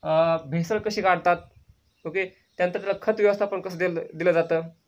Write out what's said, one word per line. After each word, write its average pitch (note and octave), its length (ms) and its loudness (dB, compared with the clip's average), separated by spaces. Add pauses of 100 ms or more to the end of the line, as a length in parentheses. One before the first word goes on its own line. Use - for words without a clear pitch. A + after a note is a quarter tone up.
अ, D#3+ 340 2 (100)
भेसळ E3+ 320 -2
कशी G#3 240 -4
काढतात, F3 340 4 (680)
ओके, F#3 340 -6 (180)
त्यानंतर F3+ 220 0
त्याला G3 220 -4
खत G#3 180 0
व्यवस्थापन G3+ 400 2
कसं F3+ 180 -10
दिलं, E3+ 240 -2 (120)
दिलं E3 180 2
जातं E3 300 2 (260)